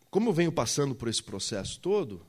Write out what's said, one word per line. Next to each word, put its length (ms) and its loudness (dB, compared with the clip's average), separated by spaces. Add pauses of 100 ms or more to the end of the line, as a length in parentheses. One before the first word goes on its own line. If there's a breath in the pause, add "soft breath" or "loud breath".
(100)
como 180 2
eu 40 4
venho 180 4
passando 460 0
por 100 -6
esse 160 0
processo 560 -6
todo 500 -2